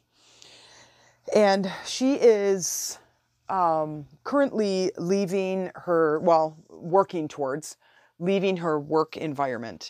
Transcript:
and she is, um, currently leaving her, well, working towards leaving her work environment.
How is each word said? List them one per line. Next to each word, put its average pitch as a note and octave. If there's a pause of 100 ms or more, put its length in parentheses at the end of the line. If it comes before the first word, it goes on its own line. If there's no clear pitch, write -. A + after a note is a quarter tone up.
(1400)
and G3 (160)
she C4
is, G3+ (520)
um, D#3 (180)
currently G#3+
leaving F#3+
her, E3
well, D#3+ (140)
working E3
towards C#3+ (480)
leaving F#3+
her D#3+
work D#3
environment. B2+